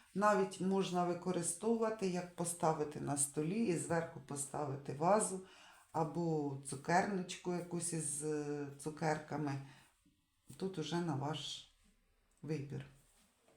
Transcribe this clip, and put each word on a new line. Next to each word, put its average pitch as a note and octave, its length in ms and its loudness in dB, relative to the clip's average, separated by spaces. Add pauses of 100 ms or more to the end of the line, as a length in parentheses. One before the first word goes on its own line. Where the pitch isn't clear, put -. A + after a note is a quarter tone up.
(140)
Навіть F#3+ 480 4
можна F3+ 440 4
використовувати, F#3+ 1000 0
як F3+ 280 -2
поставити D#3 640 0
на C#3 160 0
столі E3+ 480 2
і F3 120 4
зверху D#3+ 420 -2
поставити C#3 720 -6
вазу F#3 520 4 (460)
або D#3 640 0 (100)
цукерничку F3+ 840 0
якусь E3+ 400 -4
із, D#3 300 -2
е, D3 440 -2 (120)
цукерками. D#3 840 -2 (960)
Тут F#3+ 200 -4
уже E3 240 0
на E3 140 0
ваш C#3 560 -4 (720)
вибір. C3+ 440 -4 (720)